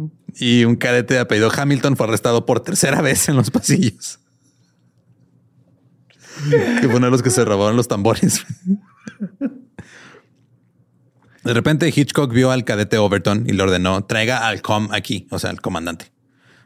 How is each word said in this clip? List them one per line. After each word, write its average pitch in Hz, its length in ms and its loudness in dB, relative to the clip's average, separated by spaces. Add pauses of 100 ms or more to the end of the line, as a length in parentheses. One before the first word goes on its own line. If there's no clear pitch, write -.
(340)
Y 120 300 4
un 117 120 2
cadete 123 380 0
de 127 60 2
apellido 110 340 2
Hamilton 139 420 0
fue 117 100 0
arrestado 117 400 0
por 117 140 0
tercera 147 420 -2
vez - 260 0
en 151 80 2
los 117 140 2
pasillos. - 680 -2 (2250)
Que 233 380 2
fue 117 80 2
uno 123 100 4
de 123 40 2
los 123 120 2
que 127 80 2
se 120 140 2
robaron 104 320 2
los 123 120 0
tambores. 110 560 0 (3000)
De 123 100 -2
repente, 147 400 2
Hitchcock 143 380 0
vio 127 180 4
al 127 140 0
cadete 104 340 -2
Overton 104 480 0
y - 60 -2
le 95 100 0
ordenó, 95 420 0
"Traiga 113 420 -2
al 101 160 -4
com 107 300 -2
aquí", 101 380 -6
o 95 80 -8
sea, 95 120 -6
al - 100 -12
comandante, 85 520 -8 (540)